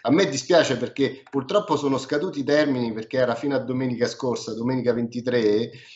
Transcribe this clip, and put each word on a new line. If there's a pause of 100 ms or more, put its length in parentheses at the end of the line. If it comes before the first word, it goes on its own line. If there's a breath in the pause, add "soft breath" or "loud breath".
A
me
dispiace
perché
purtroppo
sono
scaduti
i
termini,
perché
era
fino
a
domenica
scorsa,
domenica
ventitré, (240 loud breath)